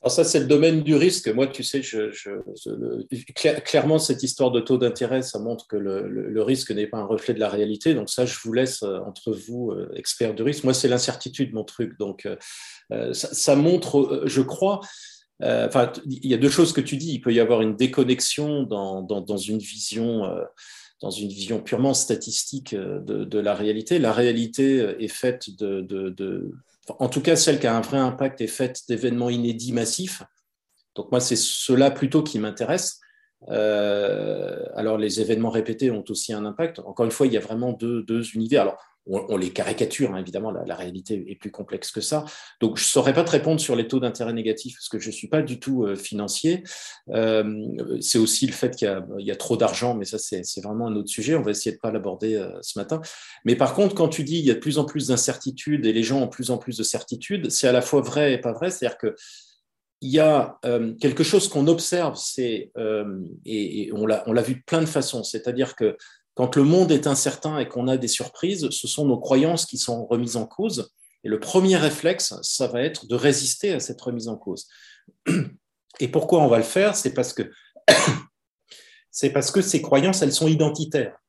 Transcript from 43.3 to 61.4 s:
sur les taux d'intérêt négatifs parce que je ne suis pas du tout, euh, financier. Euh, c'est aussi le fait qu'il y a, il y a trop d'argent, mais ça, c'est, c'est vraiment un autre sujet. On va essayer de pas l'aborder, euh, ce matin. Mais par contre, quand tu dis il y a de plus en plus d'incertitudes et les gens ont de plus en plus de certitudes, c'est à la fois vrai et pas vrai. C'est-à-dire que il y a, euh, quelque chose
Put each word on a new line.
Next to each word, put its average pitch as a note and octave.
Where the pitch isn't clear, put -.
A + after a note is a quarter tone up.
sur B2
les A#2
taux C3
d'intérêt A#2
négatifs A2
parce -
que A2+
je A2
ne -
suis -
pas D#3
du B2
tout, C3
euh, G2+
financier. G#2
Euh, G#2+
c'est -
aussi A2+
le -
fait -
qu'il A2
y -
a, F#2+
il G2+
y -
a G2
trop -
d'argent, A#2
mais G#2
ça, G#2+
c'est, F#2
c'est -
vraiment G#2+
un G#2+
autre G#2
sujet. A#2+
On C#3
va G#2
essayer G#2
de -
pas A2
l'aborder, G2+
euh, F#2
ce -
matin. D#3+
Mais A#2
par B2+
contre, G3
quand E3
tu D#3+
dis D#3+
il D3+
y C3+
a A2
de -
plus D3+
en C#3+
plus D3
d'incertitudes C3
et A2
les A2+
gens C3
ont B2
de -
plus B2
en A#2+
plus A#2+
de A2+
certitudes, D#3
c'est -
à B2
la B2
fois C#3
vrai C#3+
et A#2+
pas A#2
vrai. F3
C'est-à-dire -
que -
il C3
y D3+
a, D3+
euh, A2+
quelque C#3
chose F#3+